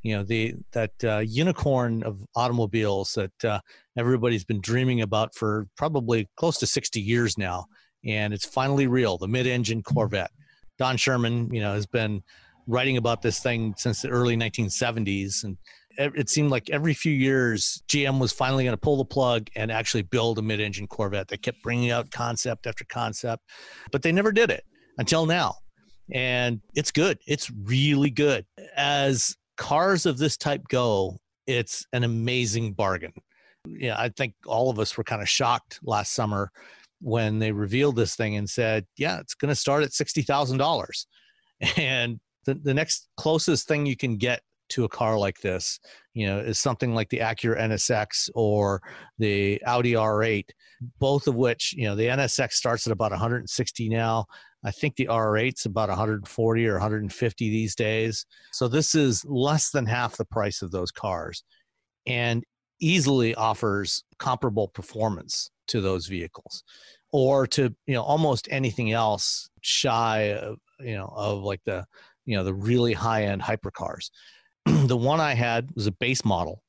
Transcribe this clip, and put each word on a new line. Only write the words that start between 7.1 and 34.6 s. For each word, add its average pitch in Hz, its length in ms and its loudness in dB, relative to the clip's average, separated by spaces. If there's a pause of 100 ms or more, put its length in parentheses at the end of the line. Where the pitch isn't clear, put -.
now. 90 280 -4 (380)
And 107 300 -2
it's 101 100 -6
finally 139 420 2
real, 120 300 2
the 95 120 -6
mid-engine 120 540 0
Corvette. 104 480 0 (480)
Don 127 200 0
Sherman, 120 560 2
you 113 60 0
know, 104 120 0
has 104 140 -2
been 107 360 -2 (440)
writing 127 320 2
about 117 240 0
this 110 160 0
thing 113 400 -2
since 117 240 -2
the - 60 -4
early 123 280 2
nineteen 113 320 0
seventies. 98 760 -2
And 98 140 -8 (400)
it, 143 200 -2
it 139 120 -2
seemed 147 220 2
like 131 180 -2
every 151 240 0
few 151 220 0
years, 131 720 2
G 143 160 2
M 135 140 2
was 127 140 2
finally 135 340 2
gonna 120 100 0
pull 147 220 2
the 131 80 0
plug 123 500 2
and 110 160 -4
actually 110 300 0
build 113 360 2
a 107 40 -2
mid-engine 104 440 -4
Corvette. 101 420 -4
They 101 100 -6
kept - 240 -6
bringing 120 280 0
out 120 200 -2
concept 120 560 -4
after 117 180 -8
concept, 117 580 -6 (480)
but 135 120 -2
they 165 100 2
never 202 200 4
did 226 180 4
it - 140 -2 (320)
until 160 300 2
now. 160 280 0 (580)
And 123 480 0 (160)
it's 151 160 -2
good. 165 340 2
It's - 240 -4
really 135 600 2
good. 127 340 2 (320)
As 139 580 2 (220)
cars 175 480 2
of 143 140 2
this 143 180 0
type 143 320 -4
go, 101 500 2 (280)
it's 120 460 -2
an 123 120 0
amazing 117 720 0
bargain. 92 380 0 (540)
Yeah, 107 320 -4
I 117 120 -2
think 117 240 -4 (120)
all 120 240 2